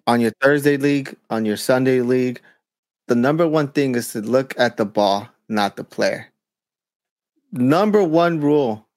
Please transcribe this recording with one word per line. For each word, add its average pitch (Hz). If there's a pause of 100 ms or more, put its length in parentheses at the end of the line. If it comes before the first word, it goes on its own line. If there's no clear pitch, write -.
On 117
your 113 (100)
Thursday 143
league, 139 (140)
on 110
your 104
Sunday 131
league, 127 (640)
the 123
number 147
one 151
thing 139
is 120
to 113
look 127
at 120
the 110
ball, 101 (220)
not 104
the -
player. - (1300)
Number 190
one 170
rule, 143 (120)